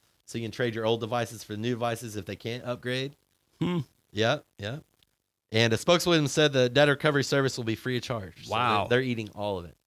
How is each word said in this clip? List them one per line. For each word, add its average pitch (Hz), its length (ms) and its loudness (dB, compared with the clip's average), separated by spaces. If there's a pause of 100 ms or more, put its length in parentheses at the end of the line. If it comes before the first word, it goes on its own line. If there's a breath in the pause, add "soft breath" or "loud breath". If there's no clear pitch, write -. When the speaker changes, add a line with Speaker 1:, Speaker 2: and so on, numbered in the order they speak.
(260)
Speaker 1:
so - 120 -10
you 117 60 -4
can 110 80 -6
trade 117 240 -2
your 113 100 -4
old 117 140 4
devices 120 460 -4
for 107 100 -10
new 110 140 -2
devices 117 480 -4
if 95 80 -8
they 101 100 -8
can't 117 300 -8
upgrade. 127 500 -6 (460)
Speaker 2:
Hmm. 175 180 -2 (320)
Speaker 1:
Yeah, 113 280 2 (200)
yeah. 110 200 -8 (760)
And 113 180 4
a 110 60 4
spokeswoman 170 500 4
said 151 240 4
the 127 160 4
data 143 240 6
recovery 143 320 2
service 135 320 0
will 127 80 -8
be 110 120 0
free 127 200 -6
of 117 80 -4
charge. 98 440 -8
So 92 40 -8
Speaker 2:
Wow. 107 380 2
Speaker 1:
they're, 123 100 6
they're 131 80 0
eating 113 260 -4
all 101 260 -4
of 85 40 -10
it. 85 240 -18